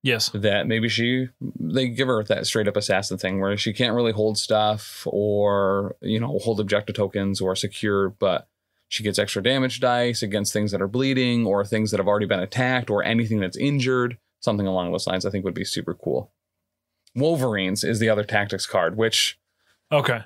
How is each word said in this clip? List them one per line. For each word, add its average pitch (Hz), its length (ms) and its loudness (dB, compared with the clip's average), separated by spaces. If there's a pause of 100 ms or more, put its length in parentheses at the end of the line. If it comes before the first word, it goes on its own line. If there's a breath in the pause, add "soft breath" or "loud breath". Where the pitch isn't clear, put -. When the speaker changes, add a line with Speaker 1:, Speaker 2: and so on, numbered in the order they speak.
Speaker 1:
Yes. 120 320 2
Speaker 2:
That 101 320 2
maybe 113 200 2
she, 120 420 0 (300)
they 127 280 0
give 120 200 -2
her 113 180 2
that - 200 0
straight 107 220 0
up 101 100 0
assassin 98 400 0
thing 95 240 -2
where 98 160 0
she 104 160 -2
can't 117 220 0
really 120 160 2
hold 107 260 0
stuff 107 720 0
or, 101 920 2
you 110 180 -2
know, 113 200 -2
hold 110 200 -2
objective 104 360 0
tokens 98 460 -2
or 92 140 0
secure, 98 540 0
but 92 380 -2 (400)
she - 140 -6
gets 104 160 -2
extra 104 240 -2
damage 127 380 0
dice 120 420 2
against 101 320 -2
things 104 180 0
that 95 100 -2
are 98 60 0
bleeding 123 600 2
or 101 180 2
things 107 240 0
that 104 100 0
have 95 80 2
already 104 200 2
been 92 120 0
attacked 127 520 0
or 101 120 2
anything 113 360 2
that's 92 180 -2
injured. 127 600 0 (240)
Something 104 260 0
along 90 240 0
those 87 160 -2
lines 92 180 -2
I 98 60 -2
think 95 120 -4
would 90 120 -4
be 87 100 -4
super 87 300 -4
cool. - 360 -4 (840)
Wolverines 123 680 0
is 107 160 0
the 110 100 4
other 104 140 4
tactics 101 440 -2
card, 87 300 0
which - 420 0 (520)
Speaker 1:
Okay. 131 340 2